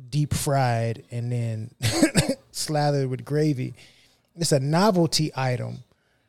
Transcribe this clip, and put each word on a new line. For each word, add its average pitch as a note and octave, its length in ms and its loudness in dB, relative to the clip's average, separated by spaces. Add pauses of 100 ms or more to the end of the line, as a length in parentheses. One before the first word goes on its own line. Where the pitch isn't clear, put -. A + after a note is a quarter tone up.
deep D3 240 0
fried, A#2+ 760 0
and A#2+ 200 -6
then A#2 480 -4
<laughs> - 720 0
slathered D3 580 0
with B2 140 -6
gravy. C#3 500 -2 (640)
It's E3+ 160 -2
a D3 80 4
novelty E3 760 2
item. B2 480 -4 (460)